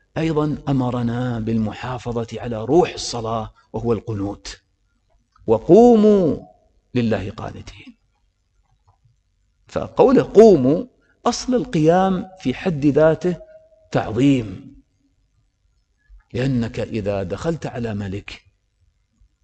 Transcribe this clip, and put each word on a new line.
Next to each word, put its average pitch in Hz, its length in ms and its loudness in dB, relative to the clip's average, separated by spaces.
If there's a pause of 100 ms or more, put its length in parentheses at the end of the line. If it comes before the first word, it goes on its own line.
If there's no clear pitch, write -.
(180)
أيضا 151 400 -2 (120)
أمرنا 123 720 -2
بالمحافظة 113 920 -6
على 113 320 -8
روح 156 280 2
الصلاة 110 600 -8 (200)
وهو 117 200 -4
القنوت، 101 680 -8 (840)
"وقوموا 202 920 6 (580)
لله 107 340 -2
قانتين". - 680 -16 (1700)
فقوله - 560 2 (100)
"قوموا"، 175 520 6 (400)
أصل 247 300 -2
القيام 180 720 2 (140)
في 127 140 -4
حد 147 320 -4
ذاته 156 520 2 (540)
تعظيم، 117 840 -2 (1600)
لأنك 123 460 -4
إذا 101 440 -4
دخلت 98 420 -6
على 117 280 -8
ملك 101 480 -10 (1040)